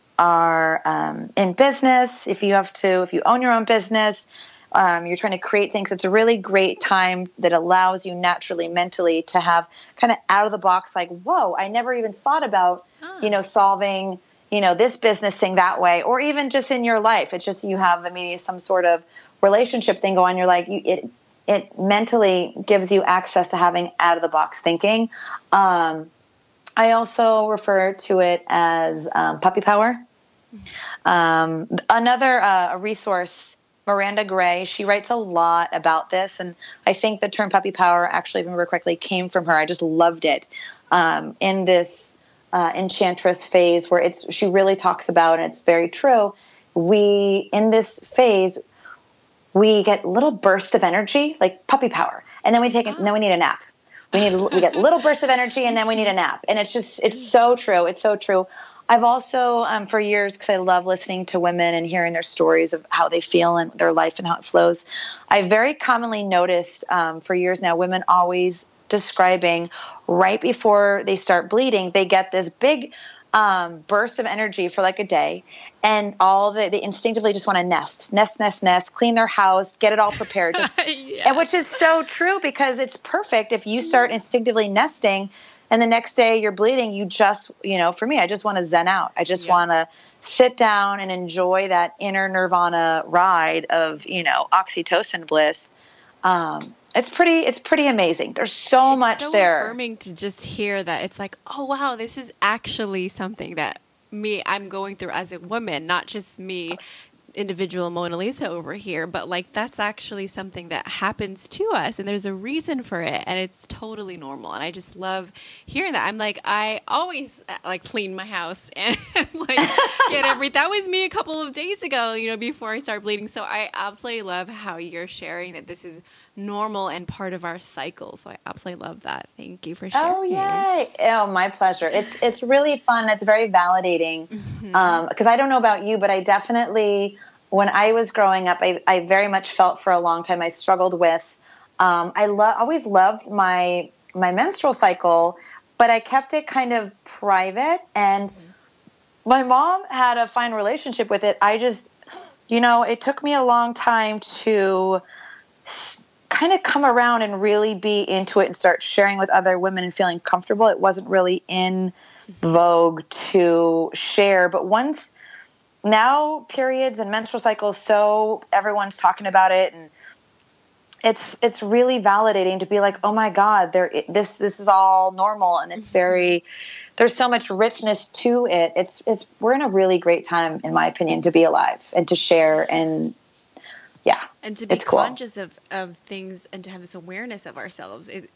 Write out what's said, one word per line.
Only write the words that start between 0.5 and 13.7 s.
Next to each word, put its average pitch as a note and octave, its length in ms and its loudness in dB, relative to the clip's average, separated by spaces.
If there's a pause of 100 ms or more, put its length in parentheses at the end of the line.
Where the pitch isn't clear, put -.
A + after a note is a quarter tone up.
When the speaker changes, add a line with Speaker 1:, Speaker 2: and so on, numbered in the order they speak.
Speaker 1:
um, D#3 520 -4
in F#3 160 2
business, C4 760 2
if - 140 -4
you G3+ 140 2
have F#3+ 180 0
to, F#3 300 2
if F3+ 100 -8
you E3+ 120 0
own B3 160 4
your B3 100 2
own A3+ 140 2
business, G#3+ 640 0 (440)
um, F3 360 2
you're F3 100 -2
trying G#3 160 -2
to F#3 60 -4
create G3+ 320 0
things, G3 200 -4
it's F#3+ 140 -4
a F#3+ 40 0
really A3 280 4
great F#3+ 420 0
time F#3 480 0 (120)
that E3+ 140 -10
allows F#3 520 2
you F3+ 80 -8
naturally, F3 540 -2
mentally F3 560 0
to - 160 -2
have E3+ 260 2 (320)
kinda A#3 200 2 (120)
out G3+ 160 4
of G#3 60 -2
the G#3+ 80 -4
box, F#3 360 0
like, F3 140 -4
"Whoa, F#3+ 480 -2
I G3 120 -2
never A#3+ 240 -2
even A3 200 -4
thought C#4 300 -2
about, F#3 420 0 (160)
Speaker 2:
Huh. D#4+ 200 -16
Speaker 1:
you G#3+ 100 -2
know, G3 100 0
solving, G3 800 0 (320)